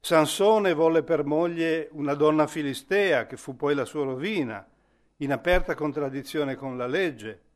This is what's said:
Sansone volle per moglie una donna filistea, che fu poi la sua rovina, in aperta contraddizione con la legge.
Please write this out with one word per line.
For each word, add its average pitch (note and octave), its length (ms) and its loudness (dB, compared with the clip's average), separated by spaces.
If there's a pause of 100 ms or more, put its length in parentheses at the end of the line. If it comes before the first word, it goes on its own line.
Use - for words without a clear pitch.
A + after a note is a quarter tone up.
Sansone F#3 720 4
volle D#3+ 300 4
per D3+ 220 0
moglie E3 680 -2
una D3 220 -4
donna D3+ 320 4
filistea, D#3+ 800 0
che - 100 -14
fu - 180 -12
poi D3 200 0
la C#3 100 -2
sua C#3+ 200 -4
rovina, C3+ 600 -4 (520)
in C#3+ 140 -4
aperta F3+ 420 0
contraddizione C#3 840 -4
con C3 220 -10
la B2 80 -4
legge. B2+ 540 -4 (160)